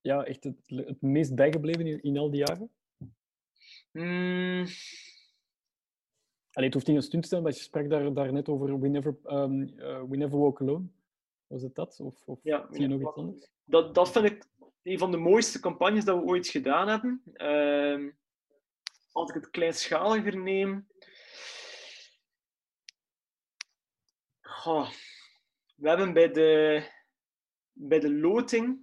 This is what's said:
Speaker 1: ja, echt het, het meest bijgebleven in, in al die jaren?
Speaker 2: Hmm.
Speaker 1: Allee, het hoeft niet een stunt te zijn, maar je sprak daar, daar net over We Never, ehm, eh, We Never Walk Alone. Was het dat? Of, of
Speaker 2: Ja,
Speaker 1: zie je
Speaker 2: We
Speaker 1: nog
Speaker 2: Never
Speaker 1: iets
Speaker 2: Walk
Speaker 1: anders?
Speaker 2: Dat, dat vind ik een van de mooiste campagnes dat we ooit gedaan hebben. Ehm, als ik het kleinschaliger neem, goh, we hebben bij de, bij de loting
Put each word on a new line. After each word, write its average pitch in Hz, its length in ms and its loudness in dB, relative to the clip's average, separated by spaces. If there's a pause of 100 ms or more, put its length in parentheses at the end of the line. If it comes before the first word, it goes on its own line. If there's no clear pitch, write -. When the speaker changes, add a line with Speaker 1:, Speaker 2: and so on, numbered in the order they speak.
Speaker 1:
ja, 139 240 -2
echt 135 200 -10
het, 131 120 -8 (100)
het 135 360 -10
meest 135 320 2
bijgebleven 156 520 2
in, 151 160 -6
in 143 160 -2
al 147 120 -2
die 143 160 0
jaren? 190 240 -6 (1200)
Speaker 2:
Hmm. 180 720 -2 (1900)
Speaker 1:
Allee, 131 160 0
het 127 60 -4
hoeft 135 120 -2
niet 151 100 4
een 139 60 2
stunt 170 200 -4
te - 60 -8
zijn, 175 140 -2
maar 156 100 0
je - 60 -8
sprak 147 320 -6
daar, 143 240 0
daar 135 180 -2
net 139 160 -2
over 139 320 -2
We 139 80 0
Never, 143 360 -2
ehm, 135 380 -2
eh, 131 460 -10
We 135 80 -6
Never 143 220 -2
Walk 139 220 4
Alone. 151 260 -2 (600)
Was 127 160 -12
het 131 120 -12
dat? - 260 -10
Of, 139 260 -14
of 135 160 -14
Speaker 2:
Ja, 147 280 -2
Speaker 1:
zie 143 100 -8
je 143 80 0
Speaker 2:
We - 0 -
Speaker 1:
nog - 0 -
Speaker 2:
Never 139 60 0
Speaker 1:
iets 135 80 -4
Speaker 2:
Walk 151 140 -8
Speaker 1:
anders? 170 340 -12 (140)
Speaker 2:
Dat, 160 300 4
dat 180 180 6
vind 220 120 4
ik 208 200 2 (380)
een 180 160 -4
van 185 120 0
de 170 60 0
mooiste 185 440 4
campagnes 202 440 2
dat 196 140 4
we 165 100 -2
ooit 180 200 0
gedaan 147 400 0
hebben. 247 340 -2 (100)
Ehm, 143 800 0 (1000)
als - 160 -6
ik 147 60 -14
het 151 160 -10
kleinschaliger 185 880 -2
neem, 196 480 -2 (3500)
goh, 156 480 -4 (880)
we 147 120 -2
hebben 180 240 2
bij 165 200 6
de, 156 500 4 (920)
bij 143 280 2
de 147 140 2
loting 226 680 2